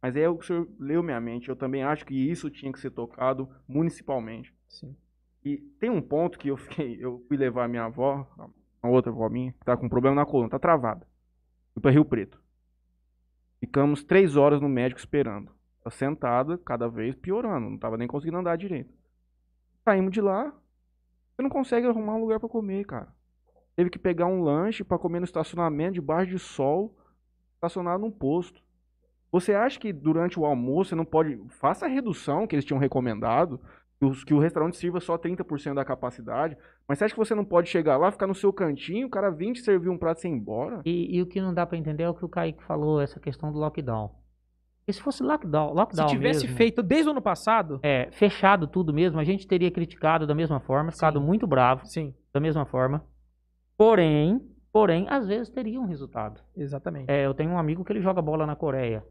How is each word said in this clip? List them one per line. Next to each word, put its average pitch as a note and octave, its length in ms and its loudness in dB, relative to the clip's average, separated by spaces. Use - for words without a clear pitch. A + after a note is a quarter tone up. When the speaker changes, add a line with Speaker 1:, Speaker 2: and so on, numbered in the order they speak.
Speaker 1:
Mas B2+ 140 -4
é D#3 120 2
o F3 100 0
que E3+ 60 -14
o - 40 -20
senhor E3+ 200 -2
leu D3 220 -2
minha D3+ 180 -4
mente. A#2 300 -8
Eu B2 60 -4
também C3+ 280 -4
acho D3 220 -4
que C3+ 100 -10
isso D3 340 -2
tinha C3+ 220 -12
que C3 80 -14
ser C3 120 -10
tocado B2+ 580 -4
municipalmente. C3 840 -4
Speaker 2:
Sim. C#3 280 -20
Speaker 1:
E C#3+ 140 -4
tem A3 100 0
um G3+ 120 0
ponto E3 360 -2
que C#3+ 120 -6
eu C#3 80 -2
fiquei, B2 440 -8
eu B2 260 -8
fui C#3+ 100 -2
levar B2 280 0
a - 20 -4
minha A#2+ 180 -4
avó, C3+ 420 -2
a A#2+ 60 -2
outra B2 240 4
avó A2+ 180 -2
minha, B2+ 240 -4
que - 120 -16
tá B2 120 2
com A#2+ 120 -4
problema B2 260 2
na C#3+ 100 2
coluna, B2+ 240 0
tá C#3 100 -4
travada. D3 460 0
Fui - 80 -10
pra C#3+ 100 6
Rio D3 140 8
Preto. A#2 340 -4
Ficamos C#3+ 440 2
três F3+ 320 6
horas D3 260 6
no D3 80 0
médico B2+ 300 0
esperando. A2+ 520 -4
Tá A#2 60 -10
sentada, C#3 720 0
cada A#2 300 -4
vez A#2 260 -6
piorando. F3+ 540 -4
Não G#2+ 80 -10
tava A2+ 200 -6
nem A#2 100 -4
conseguindo D#3 300 -6
andar F3 200 -2
direito. F3 360 -8
Saímos F#3+ 260 4
de G#3 100 -2
lá. G3+ 320 0
Você - 60 -8
não C4+ 80 0
consegue B3+ 380 0
arrumar A3 280 -2
um A3+ 60 -2
lugar A3 180 0
pra A#3 100 -8
comer, G3+ 360 -4
cara. C3 220 -10
Teve F3+ 140 2
que F3 80 -12
pegar F3 300 0
um F#3 160 0
lanche E3 400 0
pra F3+ 160 -2
comer E3 200 -2
no F3+ 60 -4
estacionamento, E3 680 -2
debaixo E3+ 380 -2
de F#3 80 -4
sol, E3 560 -2
estacionado F3 480 -4
num A3 80 -4
posto. E3+ 500 -4
Você F#3 220 2
acha A#3 260 2
que G#3+ 120 -6
durante E3 480 0
o D#3 60 2
almoço C#3+ 440 2
você F3 60 -4
não E3 100 0
pode, D#3 440 0
faça - 380 -2
a - 20 0
redução A3 560 -2
que - 100 -4
eles C#3+ 100 0
tinham C#3+ 140 -2
recomendado, B2 800 0
que C#3+ 60 2
os, C3+ 180 0
que - 100 2
o D3+ 40 6
restaurante E3 400 2
sirva F3 220 -4
só E3+ 180 -4
trinta F3 260 -4
por D3+ 160 -6
cento C#3 180 -6
da C#3 80 -2
capacidade, B2+ 680 -4
mas C#3+ 120 0
você G#3 60 4
acha G#3+ 100 0
que - 40 -10
você A3 140 2
não G#3 100 0
pode E3+ 240 4
chegar D#3 300 4
lá, F3 140 4
ficar G3 160 -2
no G3 80 0
seu G3 180 2
cantinho, F#3 540 -2
o - 20 -8
cara G3+ 220 0
vir F3+ 220 -4
te A#3+ 80 -10
servir F#3 280 2
um F3+ 80 -2
prato E3 220 0
e - 20 -20
você F#3 60 -6
ir E3+ 40 -2
embora? B2 540 -4
Speaker 3:
E, F3 320 -2
e F3+ 40 2
o F#3 40 2
que F3+ 160 -6
não F#3+ 100 -2
dá F3 140 0
pra E3+ 140 -6
entender D#3 240 -4
é E3+ 60 0
o E3+ 40 -2
que E3+ 100 -8
o F3 60 -6
Kaique E3 340 -4
falou, D3+ 380 0
essa - 180 -4
questão D3+ 320 -8
do D3 60 -6
lockdown. C3 560 -4
E G#3 60 -2
se G3 80 -8
fosse C#4 220 -4
lockdown, D#3 500 0
lockdown E3 360 2
Speaker 2:
Se C#3+ 40 0
tivesse C#3 300 2
Speaker 3:
mesmo, B2+ 140 -6
Speaker 2:
feito A#3 260 4
desde D4 240 4
o D4+ 40 2
ano C4+ 100 -2
passado. F#3 600 0
Speaker 3:
É, C3+ 300 2
fechado G3 560 4
tudo D#3+ 260 0
mesmo, D#3+ 260 2
a D#3 40 0
gente F#3+ 240 -2
teria F3 240 2
criticado E3 560 0
da D3 80 2
mesma D#3 240 0
forma, D3 320 0
ficado D#3 280 2
Speaker 2:
Sim. C#3+ 60 0
Speaker 3:
muito G#3+ 220 2
bravo C3 400 4
Speaker 2:
Sim. D3+ 260 -8
Speaker 3:
da C#3 80 2
mesma D3+ 240 0
forma. C3 380 0
Porém, F#3 680 6
porém, F#3+ 380 4
às C#4 160 0
vezes A3 240 -4
teria A#3+ 300 -6
um B3 60 -4
resultado. B2+ 560 -8
Speaker 2:
Exatamente. C#3+ 540 -8
Speaker 3:
É, C#3+ 160 2
eu C#3 80 0
tenho D3+ 180 -2
um F3+ 60 0
amigo E3 260 -2
que G#3 100 -4
ele G#3+ 80 -2
joga F#3 200 0
bola D#3 240 0
na D3+ 100 -4
Coreia. C3 560 -2